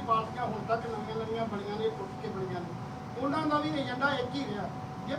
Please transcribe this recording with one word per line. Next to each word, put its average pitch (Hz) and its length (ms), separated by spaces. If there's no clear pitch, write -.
ਪਾਰਟੀਆਂ 226 380
ਹੁਣ 208 240
ਤੱਕ 226 180
ਨਵੀਆਂ 220 380
ਨਵੀਆਂ 226 200
ਬਣੀਆਂ 208 340
ਨੇ, 440 100
ਟੁੱਟ - 320
ਕੇ 214 60
ਬਣੀਆਂ 190 340
ਨੇ, 170 60
ਉਹਨਾਂ 285 260
ਦਾ 294 100
ਵੀ 302 120
ਏਜੰਡਾ 254 340
ਇੱਕ 247 220
ਹੀ 277 160
ਰਿਹਾ। 202 160
ਜੇ 277 120